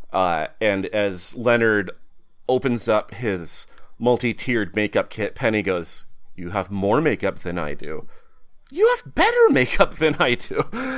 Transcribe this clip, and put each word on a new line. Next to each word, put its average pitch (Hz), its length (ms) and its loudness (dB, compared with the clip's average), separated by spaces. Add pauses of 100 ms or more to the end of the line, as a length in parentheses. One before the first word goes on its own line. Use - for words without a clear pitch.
(140)
uh, 85 340 2 (140)
and 98 260 0
as 101 480 -2
Leonard 113 560 2 (560)
opens 123 400 0
up 107 260 2
his 98 540 -6 (320)
multi-tiered 117 760 0
makeup 104 360 0
kit, - 260 -4
Penny 110 260 2
goes, 90 440 -4 (280)
"You 90 180 -8
have 98 200 -4
more 101 300 2
makeup 101 380 0
than 90 180 -4
I 73 160 -2
do." 76 340 -4 (640)
"You 370 240 4
have - 200 -8
better 453 340 6
makeup 143 460 4
than 151 220 2
I 127 180 2
do." - 280 -2 (340)